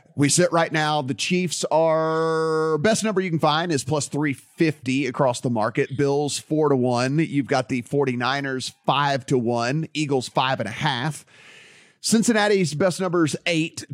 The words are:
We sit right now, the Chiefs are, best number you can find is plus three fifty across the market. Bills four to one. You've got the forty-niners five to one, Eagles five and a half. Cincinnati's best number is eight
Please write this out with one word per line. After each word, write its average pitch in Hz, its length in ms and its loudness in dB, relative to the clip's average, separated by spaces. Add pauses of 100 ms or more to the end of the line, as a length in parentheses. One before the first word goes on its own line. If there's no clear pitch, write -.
(160)
We 143 120 4
sit 175 240 2
right 165 180 2
now, 151 320 0
the 135 120 -4
Chiefs - 580 -2
are, 160 1080 2
best 214 240 2
number 202 180 0
you 190 100 -2
can 160 100 -2
find 160 320 2
is 139 100 0
plus 147 240 -2
three 143 280 -2
fifty 143 720 -2
across 127 340 0
the 131 100 -2
market. 117 460 -2
Bills 143 420 0
four 151 300 0
to 143 80 4
one. 127 420 0
You've 143 300 0
got 131 200 0
the 127 140 -2
forty-niners 131 880 -2 (140)
five 143 400 0
to 139 120 2
one, 120 540 -2
Eagles 143 360 -2
five 135 320 -2
and 104 80 -6
a 107 40 -8
half. 143 520 -4 (760)
Cincinnati's 208 760 2
best 180 260 0
number 175 240 2
is 135 100 0 (120)
eight 165 480 -2